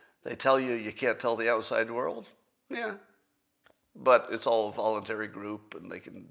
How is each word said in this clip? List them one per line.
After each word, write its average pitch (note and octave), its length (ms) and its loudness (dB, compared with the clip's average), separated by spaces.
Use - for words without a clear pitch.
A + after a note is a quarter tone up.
they A#2+ 120 -6
tell C3+ 240 4
you B2+ 140 -2
you G#2+ 180 -4
can't A2+ 280 -2
tell A#2 160 0
the A2+ 160 2
outside A2+ 380 0
world? C3 380 -4
Yeah. A#3 240 -6
But B2 340 6
it's A2 180 -4
all A2+ 220 4
a G2+ 40 -10
voluntary G#2+ 540 -2
group, G#2 480 -10
and F2 160 -14
they F2+ 80 -12
can F#2 320 -18